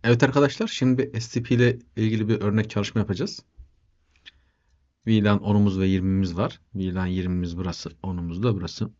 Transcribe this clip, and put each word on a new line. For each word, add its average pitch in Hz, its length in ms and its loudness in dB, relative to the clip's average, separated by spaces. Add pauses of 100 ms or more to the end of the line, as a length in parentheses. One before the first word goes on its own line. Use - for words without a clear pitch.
Evet 120 200 4
arkadaşlar, 143 440 2
şimdi 127 540 0
S - 100 -12
T 120 120 -4
P 120 120 2
ile 120 240 4 (160)
ilgili 110 320 0
bir 110 140 0
örnek 104 280 0
çalışma 104 320 -2
yapacağız. 101 420 -4 (1600)
V 110 160 4
lan 101 200 4
onumuz 104 360 2
ve 95 80 2
yirmimiz 95 500 0
var. 113 240 -4 (140)
V 92 180 -4
lan 92 120 -2
yirmimiz 90 520 -2
burası, 87 340 -8 (120)
onumuz 87 400 -6
da 117 120 2
burası. 95 440 -8